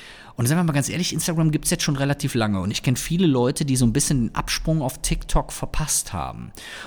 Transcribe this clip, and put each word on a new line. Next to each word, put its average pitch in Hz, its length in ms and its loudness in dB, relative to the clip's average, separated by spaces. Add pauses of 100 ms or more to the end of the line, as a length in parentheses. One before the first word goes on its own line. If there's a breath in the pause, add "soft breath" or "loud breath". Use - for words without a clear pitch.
(380 loud breath)
Und 117 100 2
sagen 160 140 4
wir - 20 4
mal 160 100 2
ganz 139 160 0
ehrlich, 165 240 -2
Instagram 160 380 2
gibt's 151 180 0
jetzt - 140 0
schon 147 140 0
relativ 139 380 0
lange 104 260 2
und 95 100 0
ich - 120 -4
kenn 127 120 2
viele 175 320 2
Leute, 127 380 2
die 131 100 2
so 127 100 4
ein 113 80 6
bisschen 143 280 2
den - 140 -2
Absprung - 460 0
auf 131 200 -4
TikTok - 500 0
verpasst - 640 -2
haben. 65 380 -6 (360 loud breath)